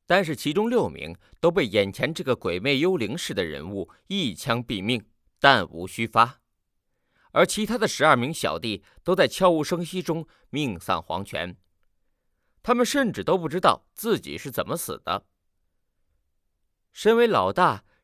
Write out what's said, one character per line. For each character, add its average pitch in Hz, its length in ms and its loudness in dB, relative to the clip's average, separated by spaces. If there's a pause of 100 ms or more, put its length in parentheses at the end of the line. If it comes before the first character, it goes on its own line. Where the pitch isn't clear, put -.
但 190 180 4
是 156 100 -2
其 147 180 -4
中 208 160 0
六 220 200 0
名 76 280 -10 (220)
都 170 140 2
被 165 120 2
眼 98 280 2
前 143 200 -4
这 170 120 -8
个 127 100 2
鬼 90 240 -2
魅 135 220 0
幽 185 160 2
灵 117 200 -4
式 - 160 -8
的 95 120 -2
人 78 260 -8
物 101 180 -6 (200)
一 175 260 -4
枪 120 260 -2
毙 117 240 -6
命， 117 240 -4 (300)
弹 131 320 6
无 85 160 -10
虚 113 180 -6
发。 113 360 2 (920)
而 175 160 4
其 208 180 -4
他 226 140 -4
的 202 80 0
十 - 180 0
二 151 120 8
名 131 180 -2
小 82 240 -2
弟 110 260 -6 (200)
都 175 100 2
在 170 140 4
悄 185 220 4
无 160 120 4
声 170 220 -2
息 180 180 -8
中 160 240 -4 (220)
命 131 320 -4
丧 87 200 -2
黄 90 240 -6
泉， 87 320 -8 (1080)
他 240 120 2
们 240 100 2
甚 247 260 0
至 104 140 -6
都 185 140 2
不 165 100 -4
知 165 100 -6
道 170 360 2
自 208 260 -2
己 71 160 -12
是 - 140 -10
怎 - 180 -6
么 139 80 -4
死 - 260 -8
的。 95 240 -4 (1700)
身 226 240 4
为 240 100 4
老 107 240 2
大， 143 340 0 (200)